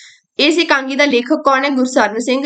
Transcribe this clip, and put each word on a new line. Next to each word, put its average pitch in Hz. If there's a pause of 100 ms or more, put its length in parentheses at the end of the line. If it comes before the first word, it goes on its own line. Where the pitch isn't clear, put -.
(380)
ਇਸ 311
ਇਕਾਂਗੀ 277
ਦਾ 285
ਲੇਖਕ 277
ਕੌਣ 269
ਹੈ? 285
ਗੁਰਸਰਨ 254
ਸਿੰਘ। 254